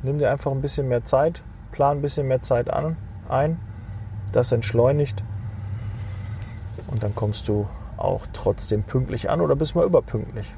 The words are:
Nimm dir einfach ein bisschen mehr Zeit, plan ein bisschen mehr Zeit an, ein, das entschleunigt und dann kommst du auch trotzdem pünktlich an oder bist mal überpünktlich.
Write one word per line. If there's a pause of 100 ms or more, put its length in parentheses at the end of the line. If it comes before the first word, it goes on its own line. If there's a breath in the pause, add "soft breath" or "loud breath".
Nimm
dir
einfach
ein
bisschen
mehr
Zeit, (300)
plan
ein
bisschen
mehr
Zeit
an, (300)
ein, (760 loud breath)
das
entschleunigt (1700 loud breath)
und
dann
kommst
du (280 loud breath)
auch
trotzdem
pünktlich
an
oder
bist
mal
überpünktlich.